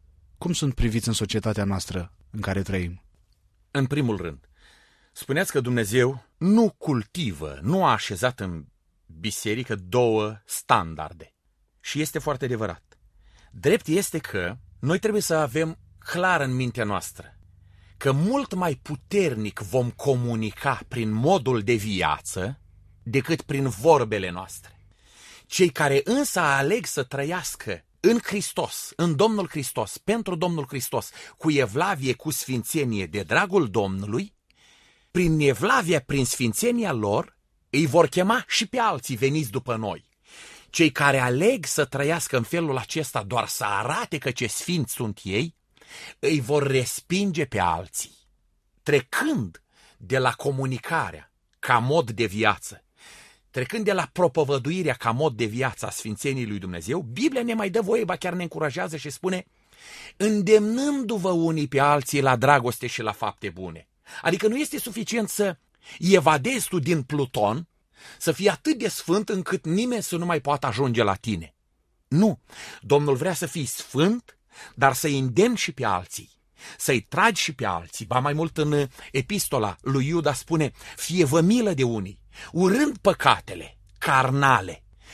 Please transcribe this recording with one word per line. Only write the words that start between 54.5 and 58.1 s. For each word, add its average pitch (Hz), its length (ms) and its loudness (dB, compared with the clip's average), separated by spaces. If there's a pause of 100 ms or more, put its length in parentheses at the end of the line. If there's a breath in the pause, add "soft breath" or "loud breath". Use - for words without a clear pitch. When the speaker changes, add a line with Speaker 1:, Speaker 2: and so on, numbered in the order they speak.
Speaker 2:
ca 117 180 -2
mod 135 240 0
de 117 100 0
viață 117 400 -4
a 101 40 -4
sfințeniei 123 580 -4
lui 104 120 -4
Dumnezeu, 92 400 -4
Biblia 226 440 -2
ne 233 100 -2
mai 214 160 -2
dă 220 120 0
voie, 214 220 0
ba 180 120 -4